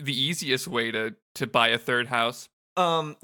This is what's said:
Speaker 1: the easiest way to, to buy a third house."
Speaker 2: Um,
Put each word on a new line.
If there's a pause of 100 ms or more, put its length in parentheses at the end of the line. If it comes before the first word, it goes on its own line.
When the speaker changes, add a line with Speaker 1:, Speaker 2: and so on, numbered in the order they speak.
Speaker 1:
the
easiest
way
to, (200)
to
buy
a
third
house." (300)
Speaker 2:
Um,